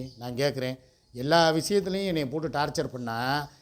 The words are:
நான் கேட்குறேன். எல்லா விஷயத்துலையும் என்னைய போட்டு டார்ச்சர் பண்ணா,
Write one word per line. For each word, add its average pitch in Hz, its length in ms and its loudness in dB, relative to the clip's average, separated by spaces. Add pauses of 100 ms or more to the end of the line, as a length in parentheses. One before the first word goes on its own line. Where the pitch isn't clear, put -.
(180)
நான் 120 180 -8
கேட்குறேன். 131 400 0 (380)
எல்லா 143 240 4 (120)
விஷயத்துலையும் 190 600 0
என்னைய 156 180 0
போட்டு 156 200 -2
டார்ச்சர் 143 440 -2
பண்ணா, 117 240 -6 (460)